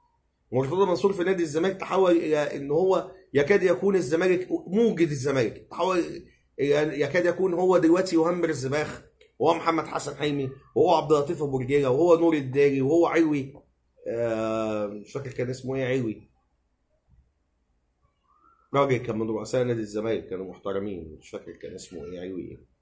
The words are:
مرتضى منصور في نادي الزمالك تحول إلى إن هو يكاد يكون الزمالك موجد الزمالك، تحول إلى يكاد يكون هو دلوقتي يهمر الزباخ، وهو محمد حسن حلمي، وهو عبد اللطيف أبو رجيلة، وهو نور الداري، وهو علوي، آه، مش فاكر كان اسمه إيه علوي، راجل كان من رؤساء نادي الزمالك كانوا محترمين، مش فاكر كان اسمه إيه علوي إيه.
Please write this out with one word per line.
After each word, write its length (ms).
مرتضى 340
منصور 280
في 100
نادي 200
الزمالك 360
تحول 320
إلى 460
إن 140
هو 400
يكاد 300
يكون 320
الزمالك 520
موجد 420
الزمالك، 600
تحول 280
إلى 420
يكاد 240
يكون 280
هو 240
دلوقتي 380
يهمر 340
الزباخ، 540
وهو 140
محمد 340
حسن 280
حلمي، 340
وهو 200
عبد 160
اللطيف 320
أبو 160
رجيلة، 300
وهو 300
نور 140
الداري، 480
وهو 260
علوي، 460
آه، 800
مش 240
فاكر 200
كان 180
اسمه 260
إيه 100
علوي، 440
راجل 240
كان 220
من 100
رؤساء 340
نادي 180
الزمالك 480
كانوا 200
محترمين، 720
مش 100
فاكر 220
كان 240
اسمه 300
إيه 140
علوي 220
إيه. 240